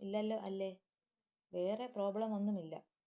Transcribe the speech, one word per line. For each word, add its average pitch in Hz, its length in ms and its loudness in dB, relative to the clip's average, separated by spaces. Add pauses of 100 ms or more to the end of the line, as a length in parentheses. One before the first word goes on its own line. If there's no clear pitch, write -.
ഇല്ലല്ലോ 214 360 0
അല്ലേ?" 190 340 -2 (800)
"വേറെ 196 360 0
പ്രോബ്ലമൊന്നുമില്ല. 202 880 0 (320)